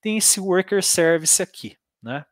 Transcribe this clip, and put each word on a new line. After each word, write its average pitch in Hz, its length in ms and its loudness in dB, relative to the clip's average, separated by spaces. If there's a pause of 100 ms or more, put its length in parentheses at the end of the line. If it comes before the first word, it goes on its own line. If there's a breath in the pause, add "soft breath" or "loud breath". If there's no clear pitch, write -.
tem 214 180 -2
esse - 220 2
worker 190 420 0
service 165 600 2
aqui, - 360 -14 (240)
né? 135 300 -10